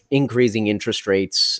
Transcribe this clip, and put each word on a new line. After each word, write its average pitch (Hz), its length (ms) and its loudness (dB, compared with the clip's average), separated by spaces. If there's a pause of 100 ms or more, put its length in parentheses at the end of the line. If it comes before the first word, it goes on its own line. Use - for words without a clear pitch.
(120)
increasing 117 560 2
interest 104 400 -4
rates 98 520 0